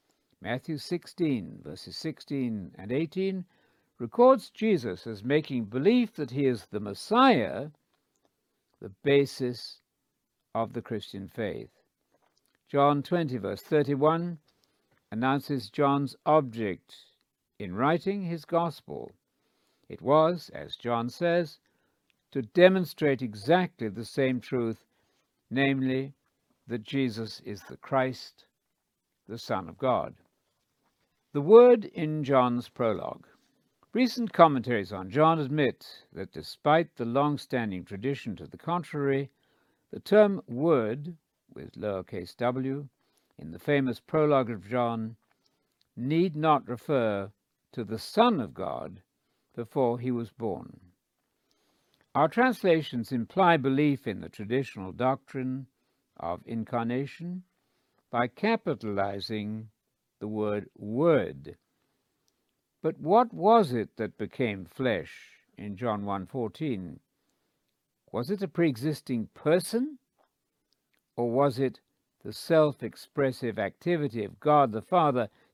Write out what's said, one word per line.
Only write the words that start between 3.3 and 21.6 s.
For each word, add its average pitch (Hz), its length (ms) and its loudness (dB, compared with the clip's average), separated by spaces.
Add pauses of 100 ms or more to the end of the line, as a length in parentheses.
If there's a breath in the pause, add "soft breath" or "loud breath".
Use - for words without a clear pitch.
records 240 500 4
Jesus 120 560 0
as 107 160 -10
making 131 440 0
belief 196 500 2
that 131 160 -6
he 139 140 0
is 123 200 0
the 104 140 -6
Messiah, 131 880 2 (1120)
the 104 100 -14 (140)
basis 139 760 0 (720)
of 113 200 -4
the 120 100 -8
Christian 98 460 -10
faith. 95 420 -8 (1000)
John 143 360 4
twenty, 151 340 -2
verse 98 240 -6
thirty-one, 156 760 2 (720)
announces 131 600 -2
John's 143 460 0 (100)
object 117 680 0 (640)
in 92 160 -8
writing 165 480 0
his 165 220 -8
gospel. 165 680 -4 (760)
It 87 140 -16
was, 156 520 2
as 76 220 -12
John 120 320 -2
says, 170 500 -2 (720)